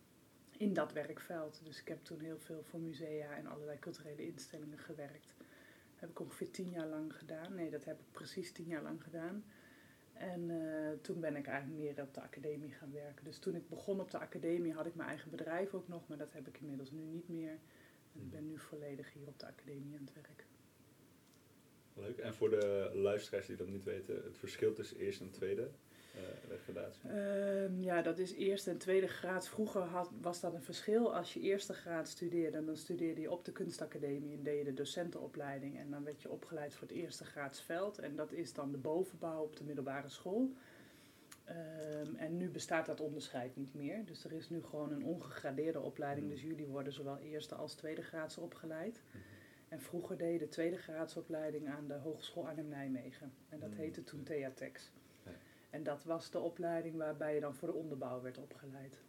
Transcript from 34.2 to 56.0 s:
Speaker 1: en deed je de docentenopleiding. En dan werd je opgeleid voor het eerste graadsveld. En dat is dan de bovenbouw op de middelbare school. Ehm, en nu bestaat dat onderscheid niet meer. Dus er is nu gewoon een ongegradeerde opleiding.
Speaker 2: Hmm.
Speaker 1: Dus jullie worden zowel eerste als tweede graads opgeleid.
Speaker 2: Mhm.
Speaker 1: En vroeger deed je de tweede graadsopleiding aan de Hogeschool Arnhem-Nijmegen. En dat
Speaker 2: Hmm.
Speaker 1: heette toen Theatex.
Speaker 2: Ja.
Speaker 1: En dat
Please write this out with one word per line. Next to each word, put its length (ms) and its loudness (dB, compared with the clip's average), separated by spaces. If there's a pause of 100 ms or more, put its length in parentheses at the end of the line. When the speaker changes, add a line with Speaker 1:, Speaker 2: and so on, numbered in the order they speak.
Speaker 1:
en 60 -4
deed 160 4
je 60 4
de 100 2
docentenopleiding. 1040 -2
En 120 -6
dan 140 -2
werd 180 -6
je 80 -6
opgeleid 440 -2
voor 140 -8
het 80 -2
eerste 280 -2
graadsveld. 760 0
En 180 -2
dat 160 0
is 200 -2
dan 200 0
de 60 0
bovenbouw 640 4
op 140 -2
de 80 -8
middelbare 440 0
school. 440 4 (920)
Ehm, 720 -4
en 200 0
nu 140 2
bestaat 360 2
dat 140 0
onderscheid 560 -2
niet 180 -4
meer. 300 -2
Dus 200 -10
er 80 -6
is 180 -4
nu 120 0
gewoon 300 -2
een 120 0
ongegradeerde 760 0
opleiding. 460 0
Speaker 2:
Hmm. 80 -2
Speaker 1:
Dus 100 -8
jullie 220 -4
worden 260 -2
zowel 260 -4
eerste 360 -6
als 200 -4
tweede 280 -4
graads 360 -4
opgeleid. 720 -4
Speaker 2:
Mhm. 80 -12 (500)
Speaker 1:
En 120 -6
vroeger 360 -2
deed 160 4
je 60 6
de 100 0
tweede 280 4
graadsopleiding 920 -2
aan 200 -4
de 60 0
Hogeschool 520 -2
Arnhem-Nijmegen. 840 -2 (160)
En 100 -8
dat 120 -4
Speaker 2:
Hmm. 80 -6
Speaker 1:
heette 260 -2
toen 180 -8
Theatex. 680 -2 (340)
Speaker 2:
Ja. 60 -12 (400)
Speaker 1:
En 120 -4
dat 220 0